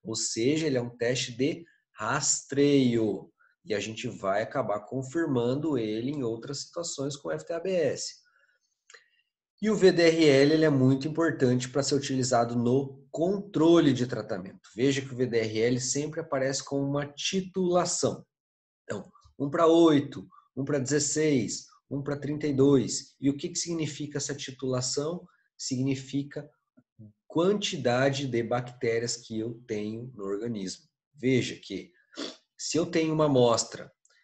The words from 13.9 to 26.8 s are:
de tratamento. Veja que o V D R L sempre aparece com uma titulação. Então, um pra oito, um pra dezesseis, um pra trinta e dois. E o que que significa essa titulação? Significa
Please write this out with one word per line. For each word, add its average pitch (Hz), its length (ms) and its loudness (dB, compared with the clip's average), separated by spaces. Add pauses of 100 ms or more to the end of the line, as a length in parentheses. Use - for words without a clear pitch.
de 123 140 0
tratamento. 104 680 -8
Veja 131 260 0
que 131 120 -10
o 120 40 -12
V 123 100 0
D 117 120 0
R 110 220 -2
L 123 200 2
sempre 151 400 -4
aparece 139 440 -4
com 139 160 -4
uma 143 260 -2
titulação. 175 1160 -2 (600)
Então, - 260 -12 (260)
um 139 140 -6
pra 170 160 4
oito, 160 600 6 (300)
um 131 80 -4
pra 147 140 0
dezesseis, 139 880 0 (240)
um 139 100 -6
pra 143 160 -6
trinta 147 300 -6
e 143 80 -2
dois. 131 680 2
E 135 80 0
o 139 80 0
que 180 120 -8
que 175 100 -8
significa 151 600 -6
essa 143 140 -6
titulação? 131 920 -6 (300)
Significa 139 920 -4 (800)